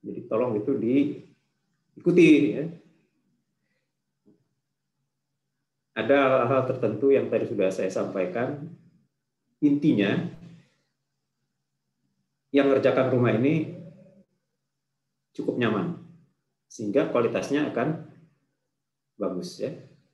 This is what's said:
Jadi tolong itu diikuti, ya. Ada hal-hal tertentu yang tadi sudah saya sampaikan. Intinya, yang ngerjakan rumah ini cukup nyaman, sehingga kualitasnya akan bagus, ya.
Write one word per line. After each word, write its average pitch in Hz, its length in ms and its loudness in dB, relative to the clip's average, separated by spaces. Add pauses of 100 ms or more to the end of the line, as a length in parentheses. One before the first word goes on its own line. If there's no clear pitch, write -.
Jadi - 260 -12
tolong 113 300 -2
itu 135 180 -2
diikuti, - 1500 0 (240)
ya. 147 120 -4 (3250)
Ada 113 240 2 (280)
hal-hal 131 240 2
tertentu 113 440 0
yang - 160 0
tadi 110 200 0
sudah 95 200 0
saya 95 200 -4
sampaikan. 113 760 -6 (960)
Intinya, 143 640 2 (2250)
yang 139 160 4
ngerjakan 127 400 2
rumah 120 240 2
ini 143 400 0 (1600)
cukup - 240 -6
nyaman, 101 400 -2 (720)
sehingga 117 400 -2
kualitasnya 120 640 -2
akan 156 320 -4 (1120)
bagus, 92 460 -8
ya. 156 100 -8 (400)